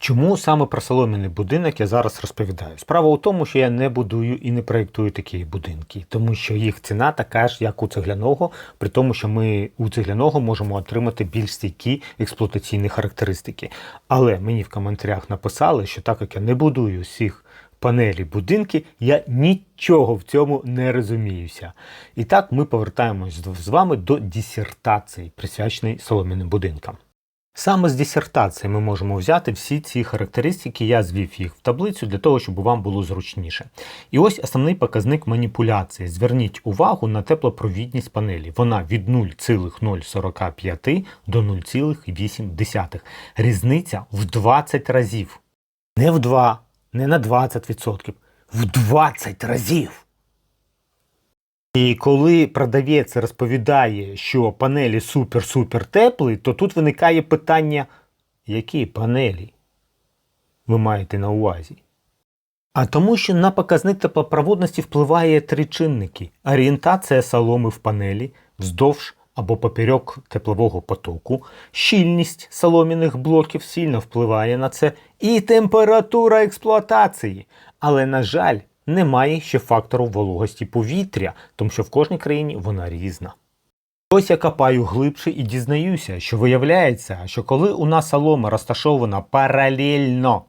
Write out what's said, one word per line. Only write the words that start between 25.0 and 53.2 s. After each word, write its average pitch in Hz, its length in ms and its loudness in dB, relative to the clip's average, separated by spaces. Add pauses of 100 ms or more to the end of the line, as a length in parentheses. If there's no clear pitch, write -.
присвяченої 110 640 -6
солом'яним 92 500 -2
будинкам. 87 480 -6 (580)
Саме 185 340 2
з 131 60 0
дисертації 127 800 -2
ми 107 60 0
можемо 101 360 -2
взяти 139 360 0
всі 143 280 -6
ці 123 240 -6
характеристики, 123 800 -4
я 113 180 4
звів 92 380 -6
їх 90 140 -6
в - 40 -20
таблицю 175 460 -4
для 101 120 -4
того, 135 220 2
щоб 98 160 -6
вам 110 260 0
було 98 220 -2
зручніше. 90 640 -10 (420)
І 127 80 4
ось 202 240 4
основний 147 320 0
показник 120 520 0
маніпуляції. 113 800 -2
Зверніть 117 540 0
увагу 113 440 0
на 107 140 -2
теплопровідність 120 920 -4
панелі. 87 440 -6
Вона 117 260 0
від 95 260 -4
нуль 120 280 0
цілих 92 440 -2
нуль 101 180 -2
сорока 90 520 -6
п'яти 131 540 -4 (220)
до 113 140 2
нуль 101 180 -2
цілих 147 480 -4
вісім 101 420 -6
десятих. 87 560 -6 (300)
Різниця 117 760 0
в 104 140 -4
двадцять 131 640 0
разів. 113 500 -2 (580)
Не 147 140 4
в 165 80 2
два, 123 400 2 (340)
не 131 140 -2
на 160 120 2
двадцять 123 500 -2
відсотків, 104 440 -8 (400)
в 113 120 -2
двадцять 117 800 2
разів! 120 560 -2 (1700)
І 123 220 4
коли 147 520 6
продавець 139 680 0
розповідає, 113 1000 0